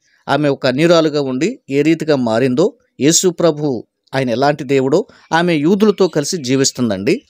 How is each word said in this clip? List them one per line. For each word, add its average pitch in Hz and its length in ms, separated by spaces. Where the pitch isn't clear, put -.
ఆమె 143 200
ఒక 135 180
అన్యురాలుగా 156 540
ఉండి 143 380
ఏ 139 120
రీతిగా 156 340
మారిందో, 127 580
యేసు 165 280
ప్రభు 151 580
ఆయన 135 160
ఎలాంటి 143 340
దేవుడో, 135 420
ఆమె 170 220
యూదులతో 190 540
కలిసి 147 280
జీవిస్తుందండి 127 920